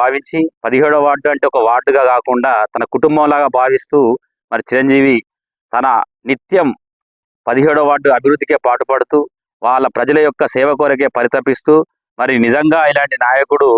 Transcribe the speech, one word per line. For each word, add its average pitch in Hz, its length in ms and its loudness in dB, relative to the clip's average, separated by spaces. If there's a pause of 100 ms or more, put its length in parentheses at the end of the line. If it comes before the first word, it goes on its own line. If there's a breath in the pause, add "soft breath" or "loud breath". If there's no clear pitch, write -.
భావించి, 139 380 -4 (260)
పదిహేడవ 143 420 0
వార్డు 143 260 -2
అంటే 139 180 -4
ఒక 135 80 -2 (120)
వార్డుగా 131 320 0 (100)
కాకుండా 123 400 -2 (220)
తన 117 100 -4 (100)
కుటుంబంలాగా 147 540 0 (100)
భావిస్తూ 131 400 -2 (540)
మరి 113 180 -4
చిరంజీవి 135 480 2 (560)
తన 127 140 0 (420)
నిత్యం 156 400 -2 (760)
పదిహేడవ 147 420 2
వార్డు 143 200 0 (100)
అభివృద్ధికే 143 380 0 (100)
పాటుపడుతూ, 127 520 -2 (460)
వాళ్ళ 131 200 0 (120)
ప్రజల 135 200 0 (100)
యొక్క 139 260 -4
సేవ 135 160 0 (100)
కొరకే 139 380 0
పరితపిస్తూ, 131 580 0 (440)
మరి 131 140 -2 (100)
నిజంగా 151 340 0 (120)
ఇలాంటి 143 320 -2
నాయకుడు 139 440 0 (120)